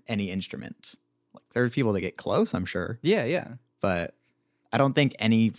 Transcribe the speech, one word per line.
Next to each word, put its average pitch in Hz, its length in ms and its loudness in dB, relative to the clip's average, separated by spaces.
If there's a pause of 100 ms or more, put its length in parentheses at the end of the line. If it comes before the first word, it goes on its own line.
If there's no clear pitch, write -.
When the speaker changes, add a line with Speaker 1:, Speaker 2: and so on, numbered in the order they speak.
Speaker 1:
any 101 240 -2
instrument. - 640 -10 (400)
Like, - 200 -20
there 123 100 2
are 120 40 2
people 117 260 2
that 92 80 0
get - 140 -6
close, 170 380 0
I'm 92 120 -2
sure. 90 360 -6
Speaker 2:
Yeah, 170 220 2
yeah. 139 300 -4 (260)
Speaker 1:
But 87 340 0 (580)
I 117 60 2
don't 135 160 4
think 139 240 4
any 113 300 4 (100)